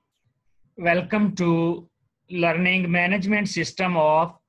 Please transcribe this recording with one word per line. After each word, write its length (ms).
welcome 600
to 500
Learning 640
Management 560
System 480
of 380